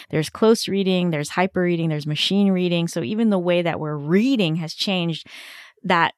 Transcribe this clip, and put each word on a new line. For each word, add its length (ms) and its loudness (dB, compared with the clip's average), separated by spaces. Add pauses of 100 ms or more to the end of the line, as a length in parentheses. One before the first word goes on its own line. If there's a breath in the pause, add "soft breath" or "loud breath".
there's 220 -2
close 360 2
reading, 440 0
there's 180 -4
hyper 320 0
reading, 280 0
there's 180 -4
machine 440 2
reading. 360 2
So 160 -4
even 260 0
the 80 4
way 240 2
that 180 -2
we're 160 -4
reading 600 2
has 180 -6
changed. 540 -4 (560 loud breath)
That 340 2